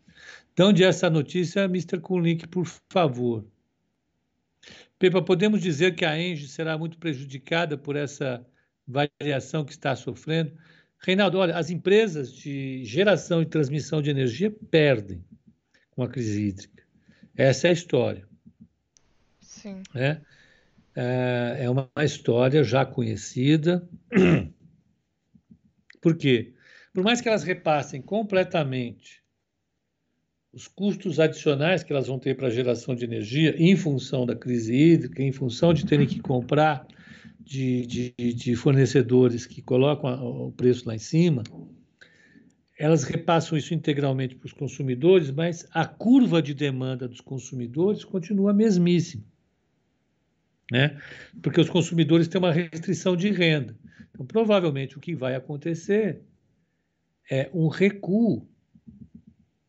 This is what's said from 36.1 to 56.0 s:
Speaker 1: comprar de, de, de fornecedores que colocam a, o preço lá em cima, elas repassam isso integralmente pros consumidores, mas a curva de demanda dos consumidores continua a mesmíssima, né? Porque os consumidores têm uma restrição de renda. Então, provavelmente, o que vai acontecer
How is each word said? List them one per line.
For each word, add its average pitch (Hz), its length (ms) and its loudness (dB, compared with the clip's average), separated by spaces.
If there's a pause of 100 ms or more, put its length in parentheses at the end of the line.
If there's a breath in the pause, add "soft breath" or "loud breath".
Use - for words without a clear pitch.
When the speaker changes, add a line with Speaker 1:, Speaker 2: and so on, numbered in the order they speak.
Speaker 1:
comprar 143 680 0 (520 loud breath)
de, 127 460 -4
de, 120 480 -6
de 117 220 -2
fornecedores 127 920 4
que - 160 -20
colocam 139 480 0
a, 131 120 -6
o 127 300 -8
preço 123 360 0
lá 117 80 -6
em 110 40 -8
cima, 156 440 0 (1400 soft breath)
elas 151 240 2
repassam 165 540 -2
isso 147 160 -4
integralmente 135 600 -2
pros - 180 -18
consumidores, 139 760 0
mas 165 420 -4
a 160 140 0
curva 208 560 4
de 143 120 -4
demanda 131 540 -4
dos 120 140 -16
consumidores 135 840 -4
continua 196 480 -2
a - 20 4
mesmíssima, 175 720 2 (1500)
né? 135 280 0 (440 loud breath)
Porque - 180 0
os 160 80 2
consumidores 165 580 2
têm 185 120 -4
uma 180 140 2
restrição 170 600 -2
de 180 140 0
renda. 156 480 0 (340 loud breath)
Então, - 140 -14
provavelmente, 175 720 0
o - 40 -18
que 170 120 -8
vai 127 220 -4
acontecer 165 840 -4 (1080)